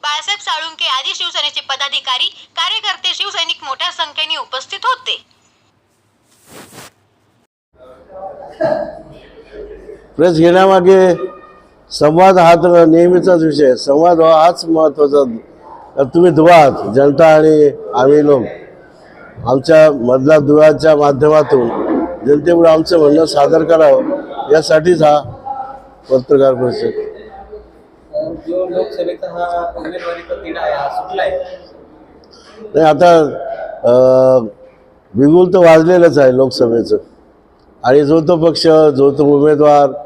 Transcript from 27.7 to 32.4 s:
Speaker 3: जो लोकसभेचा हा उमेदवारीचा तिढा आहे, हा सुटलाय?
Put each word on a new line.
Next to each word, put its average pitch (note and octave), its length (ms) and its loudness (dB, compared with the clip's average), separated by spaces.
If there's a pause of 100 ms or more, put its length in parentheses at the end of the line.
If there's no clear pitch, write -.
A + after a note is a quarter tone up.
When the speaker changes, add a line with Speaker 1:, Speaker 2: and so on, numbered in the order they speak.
Speaker 3:
जो F#3 200 -6
लोकसभेचा F3+ 640 -8
हा F3 460 -8
उमेदवारीचा E3+ 580 -12
तिढा - 260 -12
आहे, - 140 -6
हा - 140 -8
सुटलाय? - 560 -8 (1300)